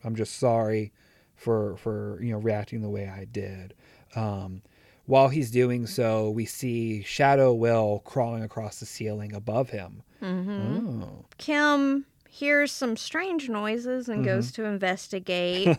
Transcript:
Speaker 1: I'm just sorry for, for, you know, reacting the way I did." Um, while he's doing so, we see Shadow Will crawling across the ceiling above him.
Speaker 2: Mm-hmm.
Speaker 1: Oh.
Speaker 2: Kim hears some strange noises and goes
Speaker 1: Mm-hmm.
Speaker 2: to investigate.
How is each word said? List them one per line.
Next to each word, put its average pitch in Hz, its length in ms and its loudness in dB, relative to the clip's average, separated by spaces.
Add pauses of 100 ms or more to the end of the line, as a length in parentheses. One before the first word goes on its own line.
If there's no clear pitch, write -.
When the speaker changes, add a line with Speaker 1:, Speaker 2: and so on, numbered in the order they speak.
Speaker 1:
I'm 113 120 -4
just 110 220 -4
sorry 110 540 2 (440)
for, 107 420 0
for, 104 440 -6
you 117 100 -2
know, 107 80 -4
reacting 107 420 -2
the 104 80 -4
way 101 180 -4
I 95 180 -12
did." 95 480 -10 (420)
Um, 98 480 -4 (420)
while 135 240 8
he's 135 200 0
doing 123 380 2
so, 110 420 2
we 110 160 -2
see 117 560 -4
Shadow 135 520 6
Will 113 520 2
crawling 117 380 -2
across 107 360 -10
the 117 60 -12
ceiling 104 480 -6
above 113 380 -2
him. 101 320 -10 (180)
Speaker 2:
Mm-hmm. 185 840 -4
Speaker 1:
Oh. - 220 -14 (140)
Speaker 2:
Kim 285 680 2 (240)
hears 285 420 2
some 233 240 -2
strange 320 540 -4
noises 233 600 -2
and 214 140 0
goes - 280 2
Speaker 1:
Mm-hmm. 226 120 -8
Speaker 2:
to 214 40 -2
investigate. 185 1120 0